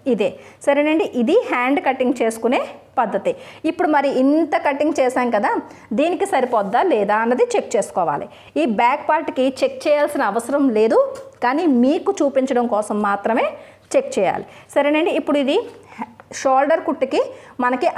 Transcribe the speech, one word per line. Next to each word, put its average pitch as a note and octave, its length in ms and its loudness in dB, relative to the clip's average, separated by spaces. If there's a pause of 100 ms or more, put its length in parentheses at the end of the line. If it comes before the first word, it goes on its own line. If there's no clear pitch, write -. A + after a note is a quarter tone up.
(140)
ఇదే. G3 140 0 (380)
సరేనండి, D4+ 400 2 (160)
ఇది C#4 140 2 (160)
హ్యాండ్ C4 360 0
కటింగ్ C4 320 0
చేసుకునే A#3 400 0 (400)
పద్ధతి. G3+ 320 -2 (380)
ఇప్పుడు F4+ 260 -2
మరి C#4 140 2 (120)
ఇంత D4 340 2 (120)
కటింగ్ D4+ 320 0
చేశాం B3+ 360 2
కదా, A3 140 0 (500)
దీనికి E4+ 340 0
సరిపోద్దా A#3+ 480 0 (100)
లేదా G#3 320 2
అన్నది B3+ 300 2
చెక్ - 220 -2
చేసుకోవాలి. E3 520 -2 (340)
ఈ - 20 2 (160)
బ్యాక్ C4 300 0
పార్ట్కి D#4 360 0 (160)
చెక్ C4+ 240 -2
చేయాల్సిన D4 460 0
అవసరం C#4 320 -2 (140)
లేదు, A#3 220 4 (440)
కానీ C#4+ 220 0 (180)
మీకు F4+ 380 2
చూపించడం C4 540 0
కోసం G#3 220 -2 (120)
మాత్రమే A3+ 360 0 (500)
చెక్ C4+ 220 2
చేయాలి. F#3 300 -2 (280)
సరేనండి, D4+ 440 2
ఇప్పుడు D4 240 0
ఇది C#4+ 140 0 (840)
షోల్డర్ C#4 460 2
కుట్టుకి C#4+ 340 -2 (440)
మనకి B3 320 0